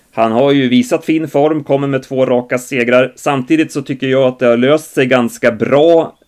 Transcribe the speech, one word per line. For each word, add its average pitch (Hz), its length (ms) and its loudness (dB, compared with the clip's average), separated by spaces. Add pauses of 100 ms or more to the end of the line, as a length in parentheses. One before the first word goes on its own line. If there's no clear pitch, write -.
(120)
Han 113 200 0
har 139 200 2
ju 135 160 2
visat 123 360 -2
fin 160 240 -2
form, 147 360 0
kommer 139 240 -2
med 135 140 -2
två 135 240 -2
raka 123 320 -2
segrar. 127 580 0
Samtidigt 151 560 -2
så 143 100 -6
tycker 135 240 -8
jag 131 160 0
att 127 160 -2
det 127 80 -2
har 120 100 2
löst 139 380 0
sig 135 120 0
ganska 123 460 0
bra. 139 760 2